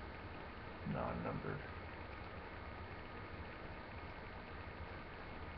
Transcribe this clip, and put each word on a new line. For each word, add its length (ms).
Non-numbered. 680